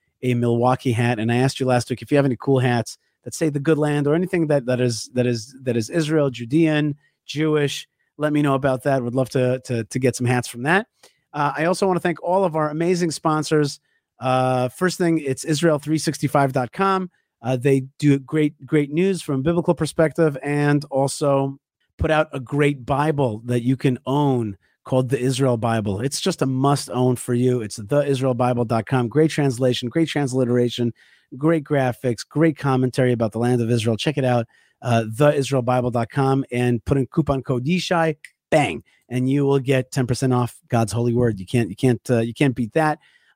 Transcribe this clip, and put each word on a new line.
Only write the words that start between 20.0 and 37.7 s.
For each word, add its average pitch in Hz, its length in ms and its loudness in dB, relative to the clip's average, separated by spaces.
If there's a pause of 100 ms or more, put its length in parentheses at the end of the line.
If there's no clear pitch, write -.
and 147 460 2
also 139 680 0 (400)
put 160 140 0
out 156 220 2
a 143 80 -6
great 143 440 0
Bible 139 600 0
that 120 160 0
you 123 160 0
can 127 280 0
own 127 520 0 (260)
called 131 240 0
the 120 120 -2
Israel 127 360 0
Bible. 110 460 -2
It's 139 180 -6
just 185 220 -4
a 139 40 0
must 135 440 0
own 127 260 2
for - 180 -6
you. 123 280 2
It's 104 160 -10
the 143 280 0
israel 131 280 0
bible 120 320 0
dot 113 220 -2
com. 123 200 0
Great 151 240 2
translation, 127 560 0
great 160 220 0
transliteration, 123 840 0 (440)
great 156 260 0
graphics, 131 640 -2
great 156 300 0
commentary 127 560 2
about 113 180 -2
the 113 80 -6
land 120 220 2
of 113 100 0
Israel. 113 240 0
Check 147 220 -4
it 131 80 0
out, 120 200 0 (360)
uh, 117 280 2
the 147 240 4
israel 135 280 0
bible 123 300 0
dot 117 180 -2
com, 135 420 0
and 120 320 0
put 143 140 0
in 131 100 0
coupon 143 340 -2
code 123 220 -4
Yishai, 165 540 0 (320)